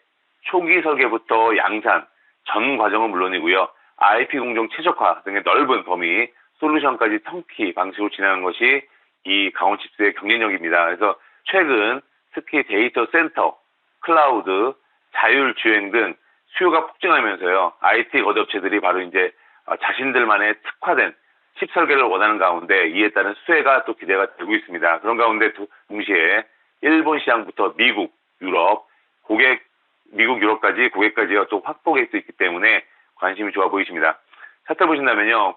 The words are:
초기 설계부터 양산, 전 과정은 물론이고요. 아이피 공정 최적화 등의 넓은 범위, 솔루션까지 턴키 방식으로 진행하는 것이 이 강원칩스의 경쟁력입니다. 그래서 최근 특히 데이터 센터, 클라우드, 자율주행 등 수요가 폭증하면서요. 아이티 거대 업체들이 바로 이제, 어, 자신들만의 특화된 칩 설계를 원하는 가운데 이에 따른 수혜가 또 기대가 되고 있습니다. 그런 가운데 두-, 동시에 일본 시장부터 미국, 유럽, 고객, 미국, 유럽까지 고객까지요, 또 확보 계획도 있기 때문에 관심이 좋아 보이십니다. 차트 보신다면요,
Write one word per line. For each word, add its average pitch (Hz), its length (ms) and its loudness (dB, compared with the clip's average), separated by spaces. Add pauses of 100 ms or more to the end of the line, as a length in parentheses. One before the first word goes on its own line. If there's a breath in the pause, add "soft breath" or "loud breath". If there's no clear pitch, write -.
(440)
초기 175 380 0
설계부터 113 760 0
양산, 101 480 0 (400)
전 120 320 -2
과정은 110 320 0
물론이고요. 90 580 0 (300 soft breath)
아이피 117 420 2
공정 117 300 -4
최적화 117 540 -2
등의 98 200 -4
넓은 117 400 2
범위, 90 460 -2 (300 soft breath)
솔루션까지 131 680 0
턴키 120 480 -8
방식으로 95 360 -4
진행하는 95 340 -2
것이 120 420 0 (400 soft breath)
이 98 260 0
강원칩스의 101 640 -2
경쟁력입니다. 98 720 0
그래서 92 300 0 (300 soft breath)
최근 131 560 0 (320)
특히 151 300 -4
데이터 113 480 0
센터, 156 460 0 (440)
클라우드, 123 720 2 (420)
자율주행 113 760 2
등 101 240 0 (320)
수요가 165 400 0
폭증하면서요. 95 920 0
아이티 113 420 0
거대 101 200 0
업체들이 98 400 -2
바로 92 200 0
이제, 90 300 -2 (340 soft breath)
어, 87 120 -4
자신들만의 110 840 0
특화된 127 540 -2 (420)
칩 - 140 -6
설계를 151 320 2
원하는 107 340 2
가운데 87 520 2
이에 104 220 0
따른 101 220 -2 (120)
수혜가 139 400 2
또 113 100 -6
기대가 95 400 -2
되고 95 180 -6
있습니다. 85 460 -2
그런 113 180 -2
가운데 110 360 0
두-, 101 140 -14 (200 soft breath)
동시에 101 580 0 (360)
일본 156 380 0
시장부터 104 580 -2
미국, 104 360 -2 (280)
유럽, 92 460 0 (360)
고객, 123 400 2 (480)
미국, 113 300 0
유럽까지 107 480 0
고객까지요, 101 560 0
또 101 180 -4
확보 156 300 -4
계획도 120 240 -2
있기 - 160 -8
때문에 95 500 0 (320 soft breath)
관심이 95 380 -4
좋아 95 160 0
보이십니다. 85 500 -2 (480 loud breath)
차트 180 180 0
보신다면요, 113 720 0